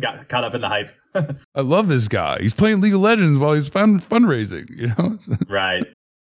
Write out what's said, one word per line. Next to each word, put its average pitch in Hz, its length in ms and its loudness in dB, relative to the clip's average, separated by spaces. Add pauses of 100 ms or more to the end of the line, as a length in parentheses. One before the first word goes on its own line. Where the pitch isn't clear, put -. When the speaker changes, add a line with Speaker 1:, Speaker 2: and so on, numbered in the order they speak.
Speaker 1:
got 120 280 -8
caught 123 160 -4
up 113 100 -8
in 113 60 -8
the 104 80 -6
hype. 104 240 -4 (220)
<laughs> 151 420 -6
Speaker 2:
I 139 60 -2
love 180 260 2
this 123 200 2
guy. 82 320 -2
He's 107 140 0
playing 214 280 2
League 208 120 4
of 190 60 2
Legends 190 380 4
while 151 160 2
he's 147 140 0
fund-, 202 400 2
fundraising, 127 640 0
you - 260 -6
know? 208 220 -2 (140)
<laughs> - 160 -2
Speaker 1:
Right. 92 360 -2 (520)